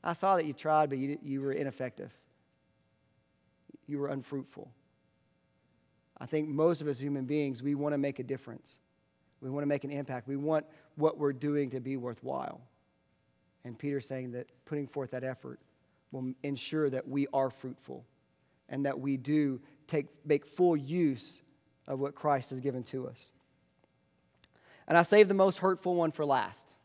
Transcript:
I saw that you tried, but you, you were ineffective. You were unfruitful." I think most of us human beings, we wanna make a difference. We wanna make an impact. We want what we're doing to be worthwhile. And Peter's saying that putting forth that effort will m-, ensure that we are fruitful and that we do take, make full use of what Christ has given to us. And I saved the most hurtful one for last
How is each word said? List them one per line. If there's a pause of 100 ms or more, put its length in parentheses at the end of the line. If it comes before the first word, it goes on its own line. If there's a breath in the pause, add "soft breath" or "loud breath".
I
saw
that
you
tried,
but
you,
you
were
ineffective. (1800)
You
were
unfruitful." (1500)
I
think
most
of
us
human
beings,
we
wanna
make
a
difference. (600)
We
wanna
make
an
impact.
We
want (300 loud breath)
what
we're
doing
to
be
worthwhile. (1000)
And
Peter's
saying
that (140)
putting
forth
that
effort (520)
will
m-,
ensure
that
we
are
fruitful (640)
and
that
we
do (260 loud breath)
take, (180)
make
full
use (460)
of
what
Christ
has
given
to
us. (1500 loud breath)
And
I
saved
the
most
hurtful
one
for
last